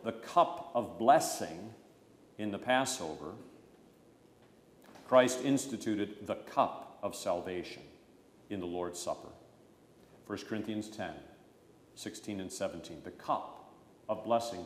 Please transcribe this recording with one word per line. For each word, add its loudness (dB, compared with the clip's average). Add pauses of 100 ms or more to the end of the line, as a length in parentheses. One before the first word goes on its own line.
the -2
cup 2
of -2
blessing 4 (640)
in -2
the -4
Passover, 0 (1700)
Christ 8
instituted 0
the -2
cup 0
of -4
salvation -4 (640)
in -4
the -4
Lord's -4
Supper. -6 (960)
First -6
Corinthians -4
ten, -6 (800)
sixteen -8
and -8
seventeen. -6
"The -10
cup -6 (340)
of -4
blessing 2